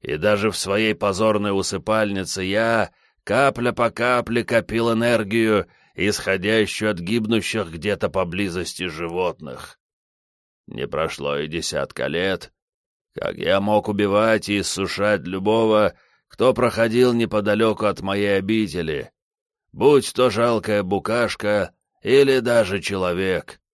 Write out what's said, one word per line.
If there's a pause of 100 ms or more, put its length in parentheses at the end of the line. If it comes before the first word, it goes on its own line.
И
даже
в
своей
позорной
усыпальнице
я (320)
капля
по
капле
копил
энергию, (260)
исходящую
от
гибнущих
где-то
поблизости
животных. (840)
Не
прошло
и
десятка
лет, (600)
как
я
мог
убивать
и
иссушать
любого, (340)
кто
проходил
неподалёку
от
моей
обители, (600)
будь
то
жалкая
букашка (280)
или
даже
человек. (140)